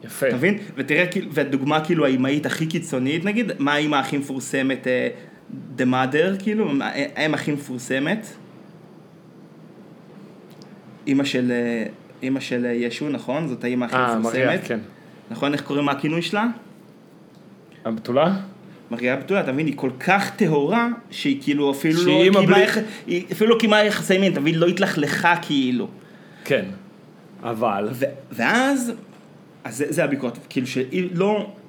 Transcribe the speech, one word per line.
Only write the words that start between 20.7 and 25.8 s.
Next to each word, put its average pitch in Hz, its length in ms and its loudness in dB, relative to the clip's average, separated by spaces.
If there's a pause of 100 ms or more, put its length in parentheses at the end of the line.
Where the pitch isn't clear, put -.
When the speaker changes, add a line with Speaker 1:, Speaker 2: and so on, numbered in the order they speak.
Speaker 2:
שהיא 139 320 -2
כאילו 143 280 2
אפילו 160 300 0
Speaker 1:
שהיא 175 60 2 (120)
Speaker 2:
לא 185 40 8
Speaker 1:
אימא 196 160 6
Speaker 2:
קיימה 185 160 6
Speaker 1:
בלי 214 100 8
Speaker 2:
יח-, 214 140 0 (280)
היא 175 260 -2
אפילו 214 180 4
לא 226 100 6
קיימה 214 240 6
יחסי 190 340 2
מין, 190 140 4
אתה 143 80 0
מבין? 156 140 2
לא 165 120 4
התלכלכה, 170 760 2
כאילו. 123 460 0 (560)